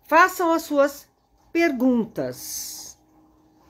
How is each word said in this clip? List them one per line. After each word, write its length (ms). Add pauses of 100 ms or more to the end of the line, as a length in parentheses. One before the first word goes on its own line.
façam 460
as 80
suas 440 (460)
perguntas, 1500 (720)